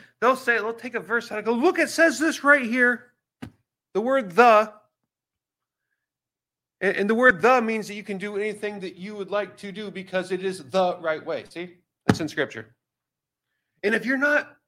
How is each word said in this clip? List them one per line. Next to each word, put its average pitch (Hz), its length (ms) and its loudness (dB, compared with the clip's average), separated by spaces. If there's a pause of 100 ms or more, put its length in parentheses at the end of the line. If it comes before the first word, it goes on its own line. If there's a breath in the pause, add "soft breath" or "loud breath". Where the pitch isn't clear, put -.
(200 loud breath)
they'll 247 160 4
say, 240 180 -2
they'll 220 180 -2
take 240 220 -12
a 220 60 -6
verse 214 320 -6
out 214 60 -6
and 202 80 -8
go, 226 60 2
"Look, 330 260 2
it 302 120 0
says 320 280 2
this 294 260 -2
right 277 200 6
here, 240 480 -2 (800)
the 190 80 -2
word 247 320 0
the." 220 400 6 (2000)
And, 190 160 0
and 202 140 0
the 226 40 2
word 233 280 4
"the" 247 180 6
means 220 280 -4
that 202 60 -10
you 208 100 -12
can 202 140 -8
do 208 180 -8
anything 208 440 -6
that 185 160 -12
you 208 200 -14
would 185 140 -10
like 196 280 -4
to 202 140 -14
do 208 180 -12
because 185 400 -6
it 185 140 -4
is 185 260 -6
the 180 300 0
right 156 240 -6
way. 139 240 -6
See? 175 260 -12 (340)
It's - 120 0
in 156 80 -4
Scripture. 113 480 -6 (1040)
And 214 120 0
if 208 120 -4
you're 269 100 0
not 294 400 0 (120)